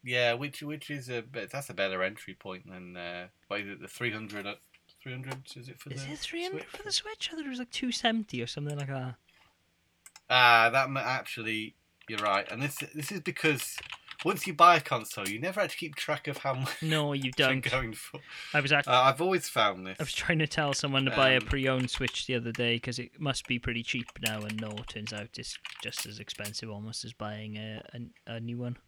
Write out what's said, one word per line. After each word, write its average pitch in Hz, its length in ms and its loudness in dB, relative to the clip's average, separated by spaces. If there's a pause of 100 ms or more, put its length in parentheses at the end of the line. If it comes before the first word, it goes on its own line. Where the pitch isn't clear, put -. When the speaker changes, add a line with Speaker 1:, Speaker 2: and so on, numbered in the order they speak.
Speaker 1:
Yeah, 123 300 4
which, 143 280 -4
which 147 300 -8
is 131 180 -8
a 120 140 -2
bit, 117 280 -8
that's 139 180 -8
a - 40 -10
better 95 300 2
entry 98 320 -6
point 92 340 -12
than, 90 260 -14
uh, 87 320 -8 (200)
what 104 140 -4
is 101 80 -8
it, 101 120 -12
the 92 60 -14
three 120 240 -2
hundred, 104 340 -8
uh, 101 100 -6 (460)
three 131 120 -10
hundred, 131 260 -8 (160)
is 123 140 -16
it - 100 -18
for 143 120 -14
Speaker 2:
Is 135 140 -8
Speaker 1:
the 143 80 -8
Speaker 2:
it 302 60 -10
three 339 240 -6
hundred 381 200 -6
Speaker 1:
Switch? - 140 -16
Speaker 2:
for 415 60 -14
the 415 80 -6
Switch? - 400 -4
I 330 40 -10
thought 311 100 -6
it 277 40 -6
was, 247 100 -6
like, 247 120 -8
two 254 200 -2
seventy 220 500 0
or 117 60 -4
something 147 300 -6
like 143 100 -4
that. 127 280 -6 (1120)
Speaker 1:
Ah, 120 420 10
that 135 200 4
ma-, 135 100 0
actually, 110 760 -4 (320)
you're 110 120 -6
right. 101 320 2
And 117 100 -4
this, 143 160 -4 (180)
this 151 160 -6
is 196 80 -4
because 151 580 0 (480)
once 185 220 0
you 180 60 -4
buy 170 240 10
a 151 40 4
console, 110 460 -4
you 107 120 -4
never 185 200 -4
actually 175 300 -2
keep - 60 -12
track - 320 -4
of 139 100 -6
how 135 180 -2
much 131 260 -4
Speaker 2:
No, 156 320 2
you 139 100 -2
Speaker 1:
<laughs> - 20 -2
you're 127 100 -2
Speaker 2:
don't. 131 340 4
Speaker 1:
going 127 240 0
for. - 280 -12 (340)
Speaker 2:
I 151 60 6
was 139 100 2
act- 143 160 4
Speaker 1:
Uh, 127 160 8
I've 135 180 8
always 185 280 2
found 98 360 2
this. 95 140 -8
Speaker 2:
I 160 40 -2
was - 100 -6
trying - 260 0
to 151 80 2
tell 143 260 2
someone 135 320 2
to 131 60 2
buy 131 200 8
a 127 60 8
Speaker 1:
Um, 123 80 2
Speaker 2:
pre-owned 131 460 2
Switch - 340 -2
the 131 100 -2
other 117 160 0
day 117 280 2
'cause 123 180 -4
it - 220 -10
must 143 280 -2
be 123 120 2
pretty 117 240 -2
cheap 120 240 -4 (140)
now, 107 200 -2
and 107 180 -6
no, 110 100 -4
it 107 180 -8
turns 110 260 -8
out 107 240 -10
it's - 220 -10 (240)
just - 240 -6
as 104 120 -12
expensive 104 520 -8
almost 107 340 -8
as 113 80 -12
buying 107 440 -8
a, 110 260 -8 (100)
a, 117 420 -12
a 117 40 -6
new 117 180 -6
one. 123 200 -4 (100)